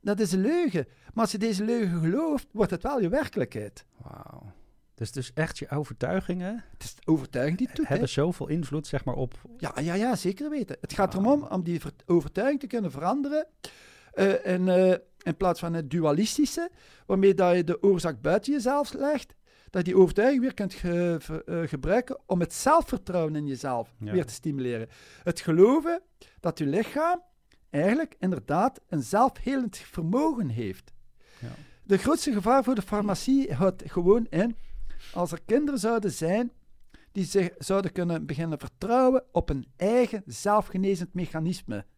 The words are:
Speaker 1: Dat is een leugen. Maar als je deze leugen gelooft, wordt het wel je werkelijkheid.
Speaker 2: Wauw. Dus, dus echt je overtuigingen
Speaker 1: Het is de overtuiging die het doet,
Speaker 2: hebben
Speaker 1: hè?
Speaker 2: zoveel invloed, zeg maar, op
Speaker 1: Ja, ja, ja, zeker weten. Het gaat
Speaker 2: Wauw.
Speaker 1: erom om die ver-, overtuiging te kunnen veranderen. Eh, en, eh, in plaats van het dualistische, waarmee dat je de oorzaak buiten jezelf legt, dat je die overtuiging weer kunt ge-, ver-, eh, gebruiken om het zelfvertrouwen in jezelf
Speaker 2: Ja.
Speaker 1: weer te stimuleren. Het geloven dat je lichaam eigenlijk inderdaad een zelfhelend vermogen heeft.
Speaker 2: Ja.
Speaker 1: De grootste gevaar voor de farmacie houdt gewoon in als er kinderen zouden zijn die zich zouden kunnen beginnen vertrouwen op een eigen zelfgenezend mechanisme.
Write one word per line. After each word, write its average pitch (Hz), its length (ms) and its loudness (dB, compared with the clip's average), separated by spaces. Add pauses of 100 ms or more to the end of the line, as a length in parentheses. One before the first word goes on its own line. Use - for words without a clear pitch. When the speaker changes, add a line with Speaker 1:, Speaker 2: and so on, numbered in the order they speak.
Speaker 1:
Dat 202 180 -2
is 196 120 2
een 185 100 2
leugen. 240 440 0 (280)
Maar 226 100 2
als 208 80 0
je 214 60 -6
deze 208 260 -2
leugen 214 360 0
gelooft, 269 520 0
wordt 220 200 0
het 175 120 -6
wel 262 180 -2
je 170 80 0
werkelijkheid. 147 760 -4 (120)
Speaker 2:
Wauw. - 560 -20 (420)
Dus, 120 160 -8
dus - 220 -10
echt 160 260 -4
je - 100 -10
overtuigingen 180 1000 -4
Speaker 1:
Het - 120 -18
is - 120 -14
de - 100 -20
overtuiging 151 520 0
die 254 100 -2
het - 80 -14
doet, 311 120 -2
Speaker 2:
hebben 135 200 2
Speaker 1:
hè? - 60 -6
Speaker 2:
zoveel 165 340 -2
invloed, 151 400 -4
zeg - 180 -4
maar, 147 100 -4
op 135 180 -4 (240)
Speaker 1:
Ja, - 240 -8
ja, 170 120 -2
ja, 220 220 2
zeker 202 340 -4
weten. 285 320 -6
Het - 120 -12
gaat 190 200 0
Speaker 2:
Wauw. 190 120 0
Speaker 1:
erom 285 180 4
om 185 200 -4
die 170 160 -2
ver-, 147 120 -10 (140)
overtuiging 196 540 2
te 254 80 -8
kunnen 202 240 -4
veranderen. 269 560 -2 (640)
Eh, 190 340 2
en, 180 240 0
eh, 185 280 6 (260)
in 160 140 -4
plaats 180 220 0
van 170 140 -4
het 156 160 -6
dualistische, 175 800 0 (360)
waarmee 190 280 6
dat 180 220 4
je 175 80 2
de 170 200 -2
oorzaak 165 380 2
buiten 202 320 0
jezelf 277 400 0
legt, 285 400 -4 (360)
dat - 160 -2
je 180 60 -2
die 190 100 8
overtuiging 233 400 4
weer 254 120 -2
kunt 190 200 -6
ge-, 175 460 -2
ver-, 156 260 -8
eh, 165 220 -4
gebruiken 160 580 -2
om - 140 -2
het 170 140 -2
zelfvertrouwen 175 840 0
in 147 120 -4
jezelf 127 520 -6
Speaker 2:
Ja. 107 120 -8
Speaker 1:
weer 180 140 0
te 117 80 -16
stimuleren. 123 540 -4 (360)
Het 175 160 -4
geloven 277 640 6 (380)
dat 165 180 -4
je 156 80 -2
lichaam 311 560 0 (480)
eigenlijk 220 500 0
inderdaad 180 680 -2
een 147 160 -4
zelfhelend 240 720 0
vermogen 220 720 -2
heeft. 110 420 -8 (480)
Speaker 2:
Ja. 117 80 -12 (360)
Speaker 1:
De 196 140 4
grootste 294 360 2
gevaar 220 300 4
voor 254 120 2
de 208 60 -2
farmacie 208 720 0
houdt 185 320 2
gewoon 220 440 4
in 220 260 0 (580)
als 175 180 -4
er 170 140 -10
kinderen 277 340 0
zouden 214 320 0
zijn 214 400 -2 (600)
die 190 140 -2
zich 180 320 2
zouden 190 340 -2
kunnen 170 340 -2
beginnen 151 340 -4
vertrouwen 254 720 2
op - 180 -2
een 139 260 -4
eigen 220 500 0
zelfgenezend 190 880 0
mechanisme. 160 720 -6 (120)